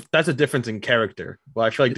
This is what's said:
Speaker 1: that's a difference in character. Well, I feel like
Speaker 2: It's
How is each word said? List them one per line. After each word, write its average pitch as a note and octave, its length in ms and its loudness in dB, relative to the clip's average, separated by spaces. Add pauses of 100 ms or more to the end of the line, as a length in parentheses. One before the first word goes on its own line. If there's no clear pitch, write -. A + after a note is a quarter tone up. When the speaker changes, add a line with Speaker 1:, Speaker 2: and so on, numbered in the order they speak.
(120)
Speaker 1:
that's D#3+ 160 2
a E3 40 0
difference C3 360 0
in A2 120 -8
character. G2 580 -2 (160)
Well, A2+ 120 0
I A2 40 2
feel C#3 140 2
like B2+ 60 2
Speaker 2:
It's B2 80 -4